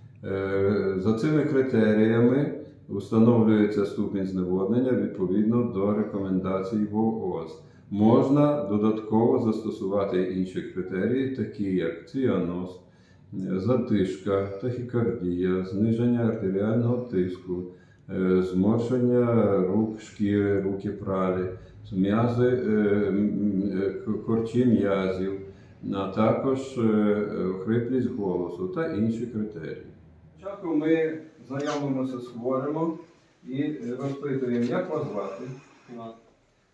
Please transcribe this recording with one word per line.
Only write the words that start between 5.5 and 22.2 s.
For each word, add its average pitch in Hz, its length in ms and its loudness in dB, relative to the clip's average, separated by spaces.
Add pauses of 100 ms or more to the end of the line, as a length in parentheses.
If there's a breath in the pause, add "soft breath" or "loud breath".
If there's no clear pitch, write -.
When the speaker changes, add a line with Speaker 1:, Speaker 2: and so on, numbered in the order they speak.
Speaker 1:
до 101 320 0
рекомендацій 95 960 -2
В 104 80 -2
О 92 500 -2
З. - 140 -18 (280 loud breath)
Можна 135 720 4
додатково 107 760 2
застосувати 101 840 -2
інші 92 400 -2
критерії, 107 760 -2
такі 101 400 -2
як 82 320 -4
ціаноз, 92 720 -4 (540 soft breath)
е, 95 260 -4
задишка, 101 840 0
тахікардія, 92 1160 -2
зниження 113 560 2
артеріального 110 760 0
тиску, 90 680 -4 (480 loud breath)
е, 92 320 4
зморшення 113 1120 2 (100)
рук, 110 340 0
шкіри, 101 600 0
руки 98 300 -4
пралі, 92 540 -2 (480 loud breath)
м'язи, 117 540 2